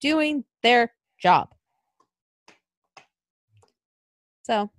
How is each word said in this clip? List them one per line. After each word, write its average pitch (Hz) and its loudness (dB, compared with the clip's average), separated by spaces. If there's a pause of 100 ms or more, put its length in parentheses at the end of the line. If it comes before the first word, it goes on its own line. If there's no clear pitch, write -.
doing 302 -2 (200)
their 233 2 (260)
job. 175 0 (3000)
So 208 -6